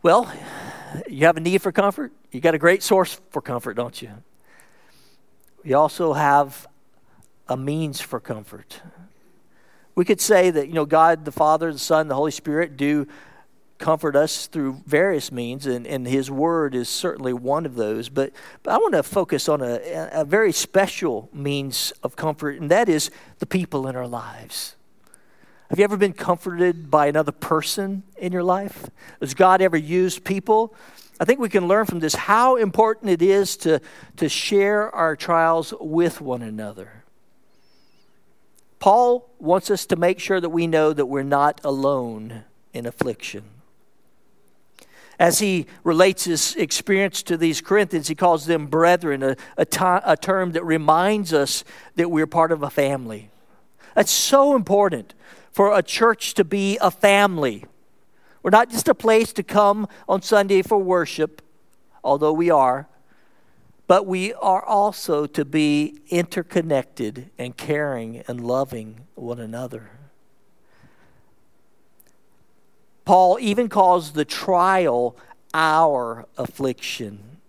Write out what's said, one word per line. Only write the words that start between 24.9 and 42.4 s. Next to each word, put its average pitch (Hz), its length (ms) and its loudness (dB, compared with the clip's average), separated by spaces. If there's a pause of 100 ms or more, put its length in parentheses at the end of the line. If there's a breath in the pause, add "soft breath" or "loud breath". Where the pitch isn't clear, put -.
Have 156 100 -2
you 196 60 6
ever 202 100 -2
been 196 160 2
comforted 170 800 -2
by 147 160 4
another 147 240 0
person 196 720 -4 (140)
in 180 160 -6
your 180 100 -2
life? - 460 -4 (320 loud breath)
Has 131 120 -8
God 185 280 6
ever 170 160 4
used 170 480 -2
people? 220 500 0 (420 loud breath)
I - 60 -4
think 254 160 2
we 240 80 -2
can 185 200 0
learn 208 180 4
from 175 160 -4
this 156 140 -2
how 247 420 2
important 220 520 0
it 170 120 2
is 196 360 2
to, 160 220 0 (380 loud breath)
to 160 100 -2
share 208 640 0
our 160 220 0
trials 165 640 0
with 160 400 0
one 127 220 -6
another. 107 640 -14 (1700)
Paul 240 480 4 (120)
wants 180 320 0
us 190 160 -2
to 185 80 0
make 175 240 0
sure 190 200 -2
that 170 100 -4
we 170 180 -2
know 156 260 2
that 143 140 -2
we're 135 160 -4
not 143 400 0
alone 120 800 -4 (300)